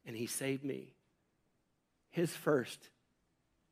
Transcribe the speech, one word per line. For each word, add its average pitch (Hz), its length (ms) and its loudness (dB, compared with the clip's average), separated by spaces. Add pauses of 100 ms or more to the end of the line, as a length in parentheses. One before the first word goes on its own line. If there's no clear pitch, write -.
and 120 100 -8
he 113 120 -2
saved 135 380 -2
me. 135 280 -4 (1200)
His 170 200 2
first - 600 2 (800)